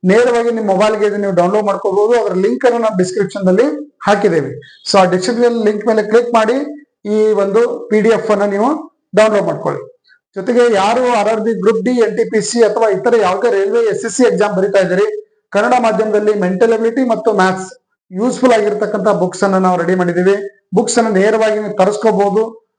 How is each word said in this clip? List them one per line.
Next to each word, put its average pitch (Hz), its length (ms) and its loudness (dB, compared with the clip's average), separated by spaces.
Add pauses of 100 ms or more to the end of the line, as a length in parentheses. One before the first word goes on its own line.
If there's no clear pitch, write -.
ನೇರವಾಗಿ 233 460 2
ನಿಮ್ಮ 220 200 -2
ಮೊಬೈಲ್‌ಗೆ 214 360 0
ಇದನ್ನ 202 140 -2
ನೀವು 196 140 -2
ಡೌನ್ಲೋಡ್ 190 320 0
ಮಾಡ್ಕೋಬಹುದು. 208 600 0
ಅದರ 185 80 -4
ಲಿಂಕ್ 220 300 -2
ಅನ್ನು 240 140 2
ನಾವು 214 200 -2
ಡಿಸ್ಕ್ರಿಪ್ಷನ್ 190 480 -2
ದಲ್ಲಿ 240 500 0 (100)
ಹಾಕಿದ್ದೇವೆ. 170 760 -2 (100)
So 202 60 4
ಆ 190 60 6
ಡಿಸ್ಕ್ರಿಪ್ಷನ್ 226 600 0
ಲಿಂಕ್ 208 220 -2
ಮೇಲೆ 220 160 0
ಕ್ಲಿಕ್ 233 320 0
ಮಾಡಿ 220 200 2 (500)
ಈ 214 280 0
ಒಂದು 196 560 -2
ಪಿ 214 120 2
ಡಿ 214 80 2
ಎಫ್ 220 220 0
ಅನ್ನ 202 140 0
ನೀವು 220 560 -4 (160)
ಡೌನ್ಲೋಡ್ 214 300 2
ಮಾಡ್ಕೊಳ್ಳಿ. - 460 -8 (440)
ಜೊತೆಗೆ 233 380 2
ಯಾರು 233 380 0
ಆರ್ 208 160 0
ಆರ್ 220 120 -2
ಬಿ 220 140 -2
ಗ್ರೂಪ್ 190 300 0
ಡಿ, 240 60 0
ಎನ್ 233 260 0
ಟಿ 226 140 -2
ಪಿ 214 100 0
ಸಿ 233 220 0
ಅಥವಾ 226 260 2
ಇತರ 196 280 0
ಯಾವುದೇ 196 340 0
ರೈಲ್ವೆ 202 280 0
ಎಸ್ 226 260 -2
ಎಸ್ 233 100 -8
ಸಿ - 80 2
ಎಕ್ಸಾಮ್ 208 340 2
ಬರೀತಾ 196 220 0
ಇದ್ದೀರಿ, 190 480 -2 (240)
ಕನ್ನಡ 233 280 0
ಮಾಧ್ಯಮದಲ್ಲಿ 214 560 0
ಮೆಂಟಲ್ 190 380 0
ಎಬಿಲಿಟಿ 226 360 0
ಮತ್ತು 220 240 -2
ಮ್ಯಾಥ್ಸ್ 190 400 -2 (400)
ಯೂಸ್‌ಫುಲ್ 240 400 0
ಆಗಿರ್ತಕ್ಕಂಥ 208 560 -2
ಬುಕ್ಸ್ 180 360 -2
ಅನ್ನ 190 140 0
ನಾವು 185 220 0
ರೆಡಿ 170 140 0
ಮಾಡಿದ್ದೀವಿ. 180 800 -2
ಬುಕ್ಸ್ 220 240 0
ಅನ್ನ 226 100 2
ನೇರವಾಗಿ 214 500 2
ನೀವು 202 260 -2
ತರಿಸ್ಕೋಬಹುದು. 208 840 0 (100)